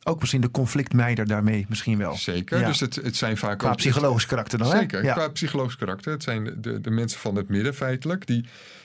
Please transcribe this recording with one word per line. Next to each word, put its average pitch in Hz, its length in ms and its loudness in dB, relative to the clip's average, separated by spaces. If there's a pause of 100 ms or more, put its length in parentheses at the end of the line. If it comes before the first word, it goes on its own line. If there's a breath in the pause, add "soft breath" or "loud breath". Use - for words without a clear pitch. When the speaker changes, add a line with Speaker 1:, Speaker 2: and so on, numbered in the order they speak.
Speaker 1:
Ook 160 180 -2
misschien 135 200 2
de 123 100 4
conflictmeider 120 760 2
daarmee, 104 420 2
misschien 107 300 0
wel. 92 160 -2
Speaker 2:
Zeker. 90 460 -2
Speaker 1:
Ja. 117 60 4
Speaker 2:
Dus - 140 0
het, 127 140 -4
het 135 220 -4
zijn 110 200 0
vaak 104 220 -2
Speaker 1:
Qua 131 120 2
Speaker 2:
ook 120 60 2
Speaker 1:
psychologisch 135 500 2
karakter 117 320 -2
dan, 117 120 2
hè? 196 80 4
Speaker 2:
Zeker, 101 260 0
Speaker 1:
Ja. 135 80 2
Speaker 2:
qua 156 160 0
psychologisch 139 480 -4
karakter. 98 360 -6
Het 147 100 -6
zijn 110 220 -2
de, - 160 -8
de, 110 200 -4
de 113 100 -4
mensen 117 300 0
van 104 160 -2
het 101 120 -2
midden 107 260 0
feitelijk, 139 520 -2
die, 120 180 2 (400 loud breath)